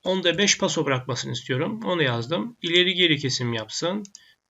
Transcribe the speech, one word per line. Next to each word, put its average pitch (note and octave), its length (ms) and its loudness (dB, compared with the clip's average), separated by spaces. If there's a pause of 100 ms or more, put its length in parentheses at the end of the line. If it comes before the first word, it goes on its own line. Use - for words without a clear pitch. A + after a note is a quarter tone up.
onda F3 340 2
beş G3+ 200 4
paso E3 280 0
bırakmasını C3 460 -2
istiyorum. D3+ 520 -2
Onu F3+ 200 0
yazdım. C#3 580 -2
İleri F3+ 320 2
geri F3 240 4
kesim B2 360 -2
yapsın. E3 500 -4 (460)